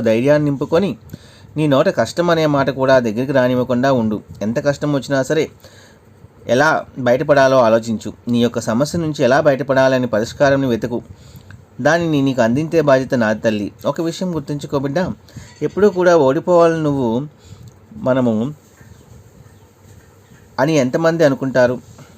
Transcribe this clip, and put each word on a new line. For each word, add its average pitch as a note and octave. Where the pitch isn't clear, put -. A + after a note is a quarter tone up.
ధైర్యాన్ని C3+
నింపుకొని D#3+
నీ D#3
నోట C3+
కష్టం E3+
అనే E3
మాట C#3
కూడా C3
దగ్గరికి A#2+
రానివ్వకుండా B2+
ఉండు. A2
ఎంత A2+
కష్టం C#3+
వచ్చినా C#3
సరే D#3
ఎలా C3
బయటపడాలో C3+
ఆలోచించు. A2+
నీ A#2+
యొక్క A#2
సమస్య B2
నుంచి D#3
ఎలా B2+
బయటపడాలని C3
పరిష్కారాన్ని C3+
వెతుకు. A2+
దానిని D#3
నీకు C3
అందించే D3+
బాధ్యత C3+
నాది G#2+
తల్లి. G#2
ఒక D3
విషయం E3
గుర్తుంచుకో D3
బిడ్డ, C#3
ఎప్పుడూ F#3
కూడా F3+
ఓడిపోవాలని E3
నువ్వు, C#3
మనము B2+
అని D#3
ఎంతమంది E3
అనుకుంటారు? B2+